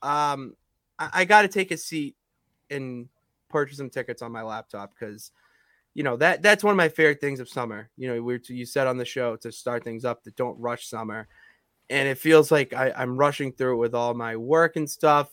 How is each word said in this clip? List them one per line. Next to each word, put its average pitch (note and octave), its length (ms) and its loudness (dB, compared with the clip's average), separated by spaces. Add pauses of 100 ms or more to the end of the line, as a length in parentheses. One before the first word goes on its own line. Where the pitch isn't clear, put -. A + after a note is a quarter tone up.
um, C#3+ 540 -2 (420)
I, D#3 160 -8
I F#3 100 2
gotta G#3 220 8
take F#3+ 240 -2
a E3 60 -4
seat D3+ 400 -8 (560)
and B2+ 360 -10 (400)
purchase C#3 300 -2
some C3+ 120 -10
tickets B2 320 -8
on A#2 80 -10
my A2+ 120 -10
laptop A2 540 -12
'cause, G#2+ 360 -14 (600)
you D3 100 -6
know, B2+ 120 0
that, D#3+ 240 2
that's G3+ 220 4
one G#3 80 4
of G3+ 60 4
my F3 120 4
favorite D3+ 320 2
things C#3 200 -4
of B2 80 -12
summer. A2 480 -8
You C3 180 -10
know, A#2 80 -6
we, B2 240 -4
you B2 180 -12
said C3+ 220 0
on B2+ 100 0
the B2+ 80 -6
show A#2+ 340 -4
to A#2 120 -12
start A#2+ 320 -6
things A2+ 220 -10
up, A#2+ 180 -4
to A2 80 -20
don't B2 300 -6
rush A#2+ 260 -6
summer. A2 400 -10 (640)
And C3+ 180 0
it C3 100 -2
feels D#3 360 6
like C#3+ 200 2
I, C3 240 0
I'm B2+ 200 -4
rushing C#3 340 0
through B2+ 240 -2
it A#2 40 0
with A#2 180 0
all A#2+ 180 -2
my A#2 220 -8
work D#3+ 400 2
and D3+ 120 -4
stuff. D3 440 2